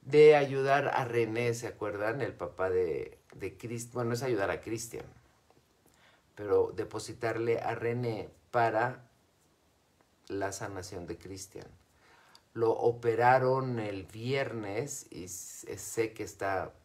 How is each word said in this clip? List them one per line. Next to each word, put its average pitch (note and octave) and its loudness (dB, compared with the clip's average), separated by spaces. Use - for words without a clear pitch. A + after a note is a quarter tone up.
De D3+ 10
ayudar C3+ 2
a B2+ 0
René, A#2 0
¿se A#2 -8
acuerdan? G#2 -4
El G2 -4
papá F#2 -4
de, E2+ -2
de F#2+ -8
Crist-, A#2+ -10
bueno, A#2+ -2
es A#2+ -4
ayudar G#2 0
a E2 -2
Cristian, - -8
pero F#2+ 2
depositarle A2+ -2
a A2+ -4
René A2+ -4
para A#2 0
la G2 -6
sanación F#2+ -10
de - -10
Cristian. F#2+ -16
Lo A2+ 2
operaron A#2+ 4
el G2+ -6
viernes A#2 -6
y F2 -12
s-, - -14
sé A2 -4
que G#2+ -10
está F#2+ -4